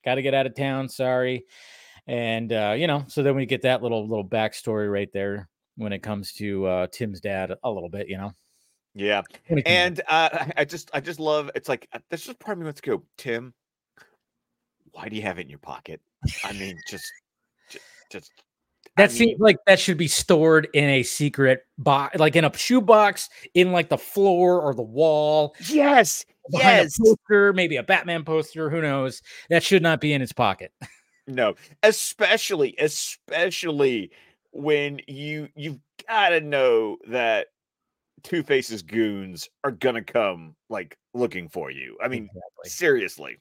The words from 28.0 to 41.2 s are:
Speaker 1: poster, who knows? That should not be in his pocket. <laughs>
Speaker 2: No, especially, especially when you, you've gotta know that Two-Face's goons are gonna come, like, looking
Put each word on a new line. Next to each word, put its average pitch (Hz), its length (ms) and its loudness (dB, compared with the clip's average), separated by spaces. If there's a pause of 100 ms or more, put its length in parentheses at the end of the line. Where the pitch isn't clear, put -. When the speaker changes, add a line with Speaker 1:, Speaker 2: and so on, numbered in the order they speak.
Speaker 1:
poster, 160 460 -4
who 165 100 -2
knows? 139 400 -4 (300)
That 165 140 6
should 185 180 4
not 160 180 2
be 151 120 0
in 139 80 0
his 123 120 -6
pocket. 98 480 -2
<laughs> - 80 -16 (400)
Speaker 2:
No, 127 280 0 (260)
especially, 202 960 0
especially 147 1300 -2 (400)
when 143 560 -2
you, 147 480 -10
you've 147 240 -12 (260)
gotta 196 340 2
know 127 580 2 (100)
that 113 400 0 (760)
Two-Face's 139 580 -2
goons 98 680 -4 (160)
are 135 80 -2
gonna 117 320 -2
come, 87 500 -4 (160)
like, 95 260 -10 (180)
looking 98 340 -4